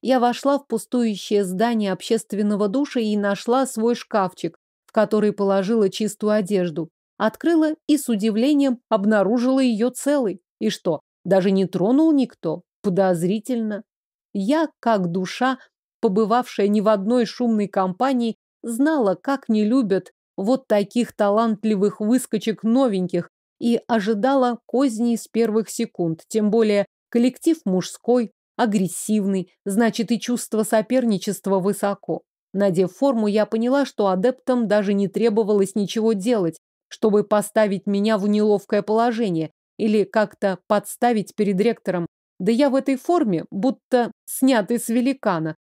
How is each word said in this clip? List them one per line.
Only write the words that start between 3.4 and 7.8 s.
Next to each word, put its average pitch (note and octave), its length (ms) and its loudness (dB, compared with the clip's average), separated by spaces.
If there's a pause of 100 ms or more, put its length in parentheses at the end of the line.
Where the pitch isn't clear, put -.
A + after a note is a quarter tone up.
свой A#3 300 -2
шкафчик, F#3 640 -6 (280)
в - 60 -20
который G#3+ 400 2
положила G3 580 0
чистую G#3 420 -4
одежду. F3+ 580 -2 (280)
Открыла D#4 580 0 (120)